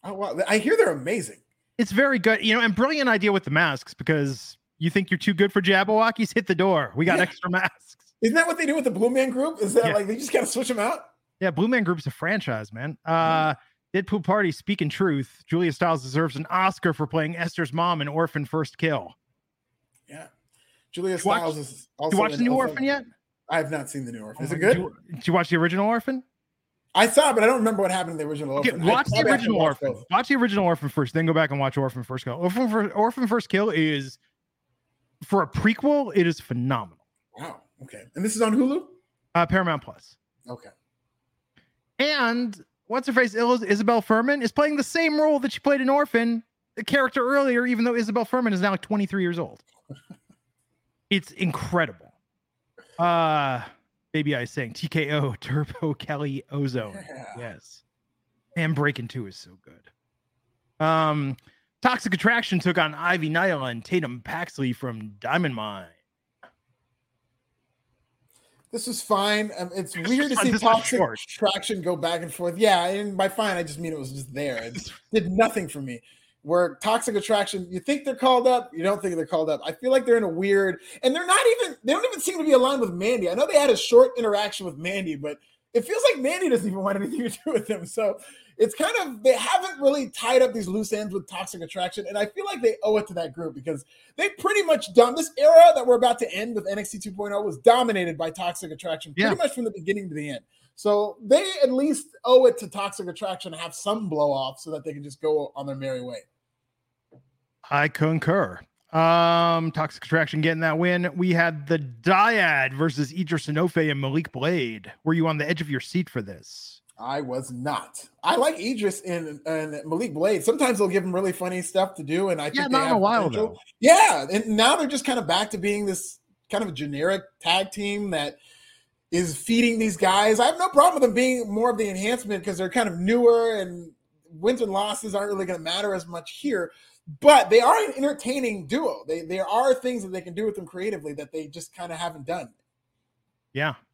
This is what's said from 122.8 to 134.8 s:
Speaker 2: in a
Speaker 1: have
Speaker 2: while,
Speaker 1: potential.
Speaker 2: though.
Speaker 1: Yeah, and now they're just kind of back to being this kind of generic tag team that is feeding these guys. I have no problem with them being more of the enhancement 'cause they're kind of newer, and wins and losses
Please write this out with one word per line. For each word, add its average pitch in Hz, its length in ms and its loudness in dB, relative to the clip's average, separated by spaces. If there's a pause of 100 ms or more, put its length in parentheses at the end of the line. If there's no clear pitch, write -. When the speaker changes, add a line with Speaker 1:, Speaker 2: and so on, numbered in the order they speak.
Speaker 2:
in - 0 -
a 269 100 0
Speaker 1:
have 226 80 2
Speaker 2:
while, 214 220 2
Speaker 1:
potential. 185 320 -2
Speaker 2:
though. - 40 -20 (220)
Speaker 1:
Yeah, 277 500 6
and 220 240 0
now 233 220 4
they're 302 100 -2
just 277 160 -4
kind 247 160 -2
of 180 80 -6
back 190 220 0
to 214 80 -8
being 202 280 -2
this - 340 -6 (300)
kind - 140 -2
of 185 100 -8
generic 151 500 -2 (180)
tag 190 300 0
team 202 400 -4
that 147 260 -4 (760)
is 170 260 0
feeding 233 400 2
these 214 200 -2
guys. 208 420 4
I 240 60 6
have 330 120 2
no 359 120 0
problem 320 320 4
with - 20 4
them 240 100 4
being 247 380 0
more 220 180 2
of 226 80 -2
the 214 120 -2
enhancement 202 560 -4
'cause 190 120 -6
they're 185 120 -4
kind 226 180 0
of 170 100 -6
newer, 233 600 4
and 175 340 -8 (400)
wins 208 300 0
and 208 100 -2
losses 202 420 -4